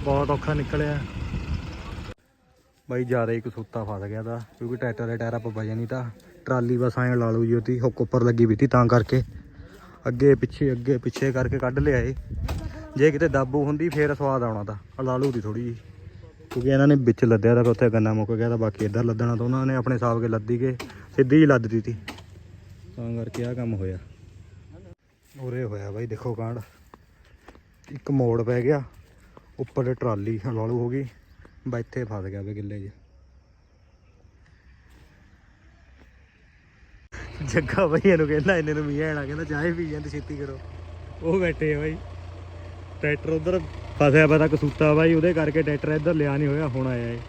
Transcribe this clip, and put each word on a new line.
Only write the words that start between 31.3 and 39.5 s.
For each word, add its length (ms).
ਬਾ 120
ਇੱਥੇ 240
ਫਸ 220
ਗਿਆ 160
ਵੇ 120
ਗਿੱਲੇ 260
'ਚ। 120
ਜੱਗਾ 360
ਬਾਈ 180
ਇਹਨੂੰ 220
ਕਹਿੰਦਾ, 300
"ਇੰਨੇ 160
ਨੂੰ 120
ਮੀਂਹ 180
ਆਣਾ," 220
ਕਹਿੰਦਾ, 180
"ਚਾਹ 340